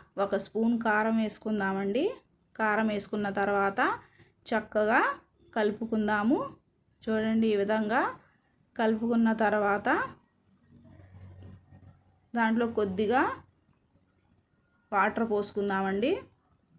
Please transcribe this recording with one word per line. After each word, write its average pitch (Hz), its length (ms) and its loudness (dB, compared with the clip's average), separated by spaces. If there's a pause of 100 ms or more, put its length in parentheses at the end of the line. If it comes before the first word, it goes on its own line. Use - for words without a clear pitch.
(180)
ఒక 196 200 0
స్పూన్ 226 420 0
కారం 220 380 2
వేసుకుందామండి. 208 840 -2 (520)
కారం 220 320 0
వేసుకున్న 208 500 -4
తర్వాత 196 420 2 (680)
చక్కగా 220 520 0 (540)
కలుపుకుందాము. 214 880 0 (640)
చూడండి, 220 440 0
ఈ 214 80 4
విధంగా 214 460 0 (760)
కలుపుకున్న 226 600 2
తర్వాత 208 540 0 (2500)
దాంట్లో 233 400 2
కొద్దిగా 214 500 2 (1700)
వాటర్ 214 380 2
పోసుకుందామండి. 202 840 -2 (640)